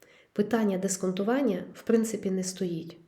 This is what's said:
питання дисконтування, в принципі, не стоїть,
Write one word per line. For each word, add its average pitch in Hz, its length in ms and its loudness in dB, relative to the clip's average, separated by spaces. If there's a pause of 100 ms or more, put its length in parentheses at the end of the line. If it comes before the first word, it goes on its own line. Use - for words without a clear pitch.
(340)
питання 208 440 2
дисконтування, 196 840 0 (100)
в - 80 -18
принципі, 220 500 0
не 185 120 0
стоїть, 170 540 -6 (100)